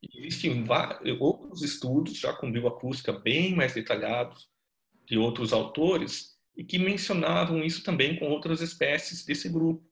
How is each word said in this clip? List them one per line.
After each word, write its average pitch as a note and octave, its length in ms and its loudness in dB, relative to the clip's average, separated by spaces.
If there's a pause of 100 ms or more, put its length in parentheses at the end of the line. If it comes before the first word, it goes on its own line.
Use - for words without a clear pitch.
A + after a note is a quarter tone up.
(140)
Existem C#3 500 -2
va-, A#2+ 360 0 (180)
outros - 440 0
estudos C3+ 560 0
já C3+ 140 -2
com B2 200 -6
bioacústica A#2+ 600 -2
bem D3+ 420 2
mais C3+ 200 2
detalhados A2+ 720 -2 (580)
de A2+ 120 2
outros A#2 340 2
autores C3 880 0 (180)
e - 80 -10
que - 140 -2
mencionavam F3 880 2
isso E3 180 -2
também D3+ 360 2
com D3+ 100 -2
outras D#3 320 0
espécies D#3 640 -2
desse D#3 240 -4
grupo E3 440 0